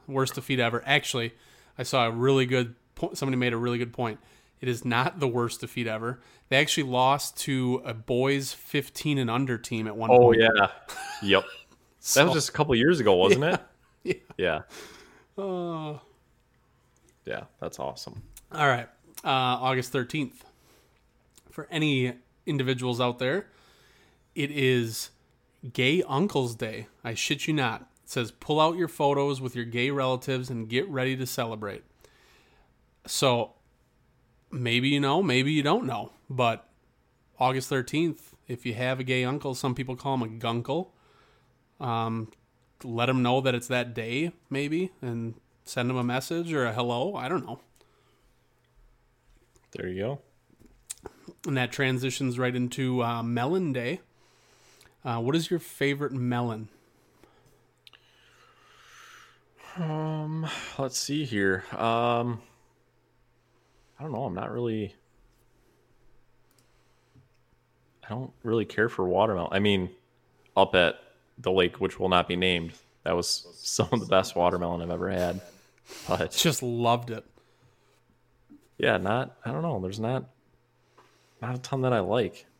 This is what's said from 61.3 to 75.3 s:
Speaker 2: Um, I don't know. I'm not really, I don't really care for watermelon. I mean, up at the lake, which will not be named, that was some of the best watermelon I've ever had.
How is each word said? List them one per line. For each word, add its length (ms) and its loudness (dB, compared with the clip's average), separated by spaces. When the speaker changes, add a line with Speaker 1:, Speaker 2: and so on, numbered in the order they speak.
Speaker 2:
Um, 680 0
I 40 -12
don't 100 -8
know. 100 -4
I'm 100 -4
not 180 -6
really, 440 -2
I 60 -20
don't 220 -8
really 220 2
care 240 2
for 180 -2
watermelon. 440 2
I 80 2
mean, 300 4
up 200 6
at 200 6
the 140 -2
lake, 300 2
which 180 -2
will 100 0
not 180 4
be 80 -2
named, 380 0
that 120 0
was 320 -2
some 300 -2
of 80 0
the 60 -8
best 300 2
watermelon 460 0
I've 100 -8
ever 180 -4
had. 320 -2